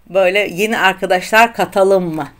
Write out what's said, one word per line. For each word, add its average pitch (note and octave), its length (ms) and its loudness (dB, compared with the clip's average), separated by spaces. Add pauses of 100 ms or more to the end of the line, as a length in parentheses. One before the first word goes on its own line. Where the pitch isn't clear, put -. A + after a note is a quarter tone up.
(100)
böyle F#3 280 2
yeni G#3 400 -2
arkadaşlar F#3 760 0
katalım F#3+ 600 0
mı? D3 140 -8 (120)